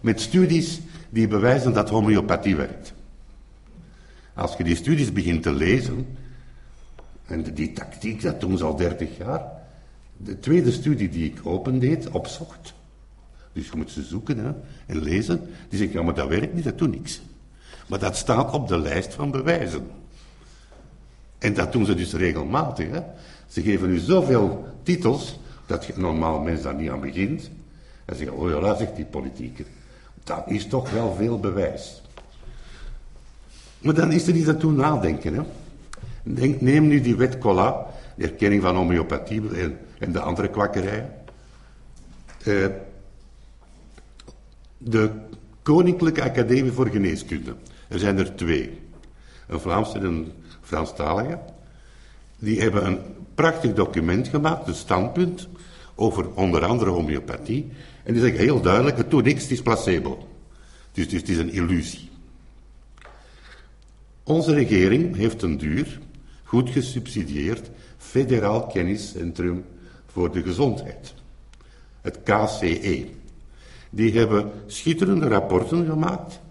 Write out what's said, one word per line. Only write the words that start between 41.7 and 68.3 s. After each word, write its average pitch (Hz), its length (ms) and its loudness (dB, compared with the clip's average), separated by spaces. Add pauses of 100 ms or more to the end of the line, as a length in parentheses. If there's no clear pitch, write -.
Eh, 101 220 2 (2000)
de 110 340 2 (500)
Koninklijke 165 640 4
Academie 127 480 2
voor 131 160 2
Geneeskunde. 82 680 -2 (320)
Er 90 120 -4
zijn 98 180 2
er 92 180 0
twee. - 440 -2 (680)
Een 80 120 -6
Vlaamse 101 380 -2
en 98 80 -4
een 82 260 -2 (300)
Franstalige. 85 800 -4 (1000)
Die 107 220 0
hebben 104 240 2
een 90 140 0 (360)
prachtig 127 380 2
document 90 540 2
gemaakt, 156 400 0
een 82 80 -4
standpunt, 127 720 -2 (480)
over - 380 0
onder 90 320 2
andere 107 240 2
homeopathie. 87 840 -4 (320)
En - 100 -2
die 117 80 4
zeggen 120 180 4
heel 117 220 4
duidelijk: 120 360 4
het - 140 0
doet 139 120 6
niks, 143 180 2
het - 100 -6
is 120 100 -2
placebo. 87 680 0 (640)
Dus, 85 180 -4
dus 85 100 -2
het - 100 -8
is 87 80 2
een 82 140 -2
illusie. 85 580 -2 (2250)
Onze 160 300 4
regering 113 600 6
heeft 110 260 0
een 82 160 0
duur, 76 420 -2 (440)
goed 123 260 2
gesubsidieerd, 104 1000 -4 (280)
Federaal 110 720 0